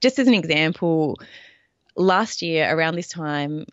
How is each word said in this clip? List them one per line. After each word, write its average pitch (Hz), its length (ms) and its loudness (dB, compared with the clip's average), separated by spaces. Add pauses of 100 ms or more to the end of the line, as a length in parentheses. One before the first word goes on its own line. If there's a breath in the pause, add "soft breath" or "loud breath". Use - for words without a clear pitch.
just 262 180 2
as 254 80 2
an 247 80 6
example, 160 840 0 (800 loud breath)
last 185 460 0
year 160 320 0
around 165 220 0
this 170 120 -8
time, 151 640 -6